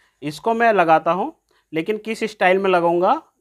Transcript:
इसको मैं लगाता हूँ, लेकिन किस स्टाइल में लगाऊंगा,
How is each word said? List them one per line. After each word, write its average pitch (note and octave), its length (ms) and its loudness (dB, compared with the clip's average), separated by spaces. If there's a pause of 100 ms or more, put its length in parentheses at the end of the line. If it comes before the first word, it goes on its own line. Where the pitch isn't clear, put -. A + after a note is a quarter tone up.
(220)
इसको D#3 320 -4
मैं A3+ 200 2
लगाता E3 380 2
हूँ, G3+ 220 -4 (400)
लेकिन F3 240 -4
किस A3 280 -8
स्टाइल F#3+ 320 0
में F#3+ 120 -2
लगाऊंगा, F3 520 0 (200)